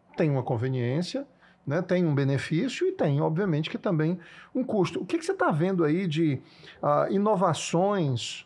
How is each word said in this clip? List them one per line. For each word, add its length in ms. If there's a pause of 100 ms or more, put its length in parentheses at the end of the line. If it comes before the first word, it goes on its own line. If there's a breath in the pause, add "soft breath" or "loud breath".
(160)
Tem 140
uma 140
conveniência, 840 (400 soft breath)
né? 160
Tem 240
um 80
benefício 720
e 40
tem, 300
obviamente, 460
que 120
também 400 (340 loud breath)
um 100
custo. 380
O 60
que 100
que 80
você 80
tá 160
vendo 340
aí 220
de, 340 (440 loud breath)
ah, 240 (560)
inovações 840